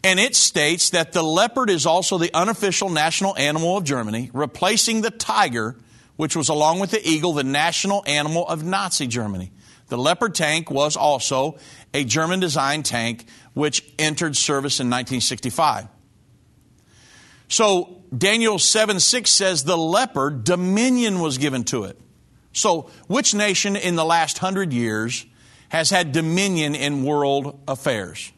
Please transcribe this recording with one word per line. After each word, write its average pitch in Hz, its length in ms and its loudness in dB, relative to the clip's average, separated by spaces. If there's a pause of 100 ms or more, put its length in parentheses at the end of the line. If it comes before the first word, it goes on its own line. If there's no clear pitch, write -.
And 190 160 4
it 247 160 2
states 160 540 2
that 170 240 0
the 170 100 2
leopard 214 460 2
is 160 160 2
also 175 320 2
the 170 160 0
unofficial 190 560 0
national 165 480 0
animal 160 400 0
of 180 80 -4
Germany, 120 480 -4
replacing 214 680 0
the 220 100 -2
tiger, 120 680 0 (400)
which 151 180 -2
was, 151 140 0
along 156 300 2
with 196 120 -2
the 214 160 -2
eagle, 160 260 2
the 147 100 0
national 165 600 0
animal 151 420 0
of 156 160 -6
Nazi 185 440 -4
Germany. 104 440 -6 (360)
The 123 100 -6
Leopard 170 380 0
tank 160 360 0
was 147 260 0
also 143 600 0 (360)
a 143 100 -2
German-designed 151 840 0
tank 117 400 -4 (280)
which 147 300 -2 (140)
entered 151 380 -2
service 139 440 -2
in 123 100 0
nineteen 123 320 -2
sixty-five. 123 680 -2 (1600)
So 196 540 0 (160)
Daniel 214 420 2
seven 214 400 2
six 233 320 2
says 185 320 2
the 175 140 0
leopard, 160 680 0
dominion 196 760 2
was 151 180 -2
given 131 280 -2
to 117 180 -2
it. 95 160 -12 (540)
So 170 360 0 (180)
which 247 280 2
nation 202 400 0
in 180 200 -2
the 160 100 2
last 165 320 2
hundred 190 360 -2
years 117 520 -2 (440)
has 160 200 0
had 180 220 2
dominion 160 640 2
in 143 280 -2
world 143 640 0
affairs? 113 720 -4